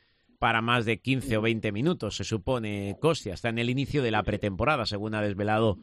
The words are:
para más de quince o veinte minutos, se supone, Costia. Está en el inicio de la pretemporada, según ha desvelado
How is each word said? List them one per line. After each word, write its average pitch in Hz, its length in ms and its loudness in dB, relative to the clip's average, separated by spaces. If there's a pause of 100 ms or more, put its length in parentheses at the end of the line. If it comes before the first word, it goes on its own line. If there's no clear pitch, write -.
(380)
para 113 240 2
más 120 240 2
de 113 140 0
quince 127 360 0
o 107 60 2
veinte 110 280 2
minutos, 110 460 -2
se 101 80 -6
supone, 104 760 -4
Costia. 147 340 0
Está 117 160 -4
en 113 80 -2
el 120 100 0
inicio 135 340 0
de 117 80 2
la 107 120 2
pretemporada, 107 640 0
según 104 280 -4
ha 107 80 0
desvelado 104 600 2